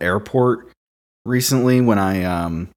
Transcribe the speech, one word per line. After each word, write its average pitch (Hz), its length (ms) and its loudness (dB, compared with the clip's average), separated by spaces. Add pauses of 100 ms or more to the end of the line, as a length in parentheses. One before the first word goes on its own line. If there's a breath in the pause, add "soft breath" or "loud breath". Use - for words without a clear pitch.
airport 104 680 0 (540)
recently 127 560 2
when 113 180 2
I, 95 240 -2
um, 85 540 -4